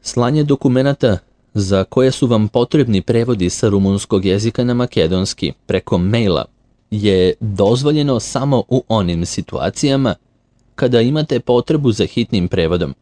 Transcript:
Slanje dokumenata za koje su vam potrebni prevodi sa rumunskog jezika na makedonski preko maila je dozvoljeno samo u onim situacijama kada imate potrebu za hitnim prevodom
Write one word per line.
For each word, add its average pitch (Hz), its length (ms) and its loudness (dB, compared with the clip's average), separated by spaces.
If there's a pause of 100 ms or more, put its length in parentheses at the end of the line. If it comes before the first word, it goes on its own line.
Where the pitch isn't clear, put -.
Slanje 135 420 0
dokumenata 135 720 0 (360)
za 95 300 0
koje 131 260 2
su 127 160 -2
vam 107 220 0
potrebni 120 540 0
prevodi 117 480 0
sa - 180 -2
rumunskog 98 560 0
jezika 104 400 0
na 123 100 -2
makedonski 92 800 -2 (140)
preko 92 320 -2
maila 95 460 0 (460)
je 95 500 2
dozvoljeno 127 800 0
samo 131 480 -2
u 127 200 0
onim 87 380 0
situacijama 127 880 -2 (600)
kada 123 260 2
imate 131 400 0
potrebu 123 520 0
za 98 140 -2
hitnim 98 420 -2
prevodom 82 520 -2